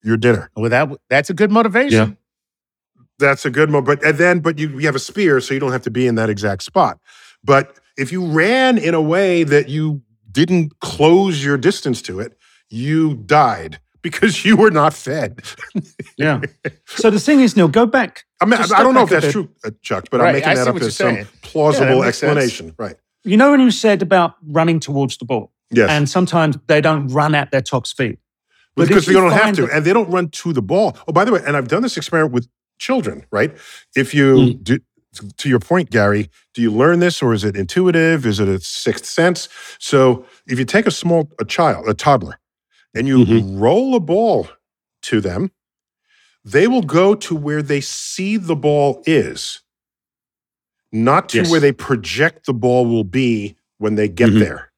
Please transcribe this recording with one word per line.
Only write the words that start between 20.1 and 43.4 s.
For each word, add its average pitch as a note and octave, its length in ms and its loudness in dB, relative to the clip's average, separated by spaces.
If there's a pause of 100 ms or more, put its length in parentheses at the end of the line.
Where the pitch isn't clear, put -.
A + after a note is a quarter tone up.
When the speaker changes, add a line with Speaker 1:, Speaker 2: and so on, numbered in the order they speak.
Speaker 1:
I'm A#2+ 60 4
Speaker 2:
Right, A#2 80 4
Speaker 1:
making C#3 160 -2
Speaker 2:
I D3 60 2
Speaker 1:
that B2+ 80 0
Speaker 2:
see B2 60 2
Speaker 1:
up A#2+ 40 -2
Speaker 2:
what E3+ 80 -4
Speaker 1:
as A2 180 -4
Speaker 2:
you're B2+ 100 0
Speaker 1:
some A#2 60 -2
Speaker 2:
saying. G2+ 120 -12 (160)
Speaker 1:
plausible D3 440 0
Speaker 2:
Yeah, C3 80 4
that C3 100 4
makes A#2+ 120 -2
sense. D3 220 0
Speaker 1:
explanation. A2+ 400 -4
Right. G2+ 160 -10 (280)
Speaker 3:
You G#3 140 0
know C#4 140 6
when C#4+ 80 4
you B3+ 100 4
said G3+ 320 0
about F3+ 320 0 (140)
running D#3+ 320 0
towards C#3 380 -4
the - 80 -14
ball? A#2 260 -6 (180)
Speaker 1:
Yes. A#2+ 220 2
Speaker 3:
And D3 180 0
sometimes E3 560 0
they D3+ 160 2
don't D3 280 0
run D3+ 260 0
at C#3+ 160 -2
their C3+ 100 0
top B2 240 -6
speed. - 320 -6 (600)
But E3+ 100 2
Speaker 1:
Because F3+ 160 4
Speaker 3:
if D3 40 -6
Speaker 1:
they F#3 60 2
Speaker 3:
you F#3+ 60 8
Speaker 1:
don't F3+ 120 4
have E3 100 4
Speaker 3:
find G#3+ 160 2
Speaker 1:
to, - 60 0
Speaker 3:
that D#3+ 120 -4
Speaker 1:
and D3+ 100 -2
they F3 60 2
don't G#3 180 -2
run F3+ 200 -2
to - 240 -8
the B2+ 80 -2
ball. E3+ 340 -2 (120)
Oh, D#3+ 40 -10
by F3 140 2
the B3 80 -2
way, F3+ 120 0
and D3 120 -2
I've B2+ 100 -4
done E3+ 140 -2
this B3+ 160 -6
experiment D#3 340 -2
with B2 160 -4 (320)
children, A3+ 520 -6
right? G#2+ 200 -2 (440)
If C3 180 -2
you C#3 220 4
Speaker 3:
Mm. B2 280 2
Speaker 1:
do, A2 160 -2 (580)
to - 120 -8
your B2 100 2
point, F3 300 -2
Gary, G#2 400 0 (240)
do A#2+ 80 -6
you A2+ 100 2
learn D3+ 280 2
this F3 240 0
or A#2+ 100 2
is G2+ 100 -2
it G2+ 140 -2
intuitive? E3 680 0
Is G#2 140 -2
it G2+ 80 0
a F#2+ 120 -2
sixth - 460 -8
sense? E3+ 440 -2 (300)
So B2+ 460 2 (200)
if B2+ 140 -6
you C3 60 -2
take G#3 200 0
a F3 60 0
small, E3 480 -2
a - 60 -6
child, B2 440 -2
a G#2 60 0
toddler, A2+ 440 0 (540)
and A#2 140 -4
you B2+ 180 6
Speaker 3:
Mm-hmm. G2 340 0